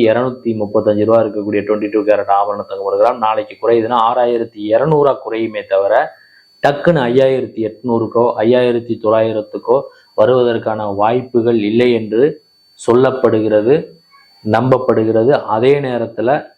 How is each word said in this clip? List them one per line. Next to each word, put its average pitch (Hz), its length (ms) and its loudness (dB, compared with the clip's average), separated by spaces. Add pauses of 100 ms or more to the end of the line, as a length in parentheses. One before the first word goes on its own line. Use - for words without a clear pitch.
இருநூத்தி 117 540 0
முப்பத்தஞ்சு 107 480 0
ரூபா 110 180 4
இருக்கக்கூடிய 104 380 -4
ட்வென்டி 104 300 -4
டூ 107 100 0
கேரட் 101 280 0
ஆபரண 101 340 0
தங்கம் 98 240 -10
ஒரு 98 160 0
கிராம் 123 160 2
நாளைக்கு 110 500 -4
குறையுதுன்னா, 117 320 2
ஆறாயிரத்தி 117 640 -2
இருநூறா 135 520 2
குறையுமே 110 480 -6
தவிர, 101 460 0 (500)
டக்குன்னு 143 380 2
ஐயாயிரத்தி 123 600 0
எட்நூறுக்கோ, 117 760 -2
ஐயாயிரத்தி 117 640 0
தொள்ளாயிரத்துக்கோ 110 800 0 (360)
வருவதற்கான 110 800 0
வாய்ப்புகள் 117 640 0
இல்லை 113 340 2
என்று 113 500 -2 (360)
சொல்லப்படுகிறது, 113 960 2 (680)
நம்பப்படுகிறது. 113 880 2
அதே 131 500 2
நேரத்துல, 120 640 -4 (120)